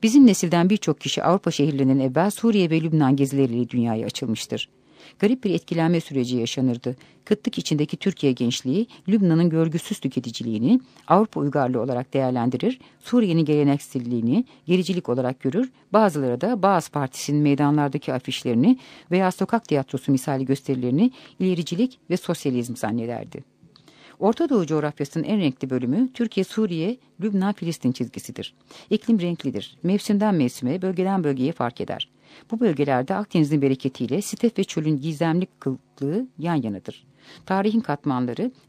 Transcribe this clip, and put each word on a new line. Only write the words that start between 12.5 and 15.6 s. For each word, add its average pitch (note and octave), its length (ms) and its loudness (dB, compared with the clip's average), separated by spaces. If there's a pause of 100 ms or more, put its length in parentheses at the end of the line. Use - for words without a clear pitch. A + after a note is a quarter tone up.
Suriye'nin F3+ 440 2
geleneksizliğini C#3+ 1000 0 (220)
gericilik F3+ 420 0
olarak B2 320 -2
görür, G3 320 -2 (200)